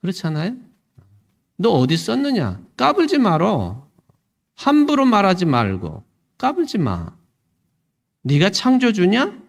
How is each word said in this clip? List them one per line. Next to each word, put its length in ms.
그렇잖아요? 540
너 140
어디 260
썼느냐? 640
까불지 400
말어. 720
함부로 500
말하지 400
말고. 580
까불지 400
마. 380
네가 280
창조주냐? 840